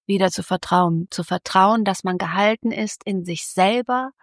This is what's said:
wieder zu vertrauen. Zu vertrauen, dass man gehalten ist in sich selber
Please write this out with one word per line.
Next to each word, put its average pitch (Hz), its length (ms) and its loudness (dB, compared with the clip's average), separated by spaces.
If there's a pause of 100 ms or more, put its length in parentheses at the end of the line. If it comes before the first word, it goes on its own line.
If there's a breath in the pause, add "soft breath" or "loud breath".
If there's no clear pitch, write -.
wieder 190 240 2
zu 180 120 -6
vertrauen. 180 680 0
Zu 175 120 -4
vertrauen, 196 600 2
dass 190 180 -2
man 185 140 -2
gehalten 202 540 0
ist - 340 -6
in 190 180 -2
sich 175 240 -8
selber 247 640 0 (120)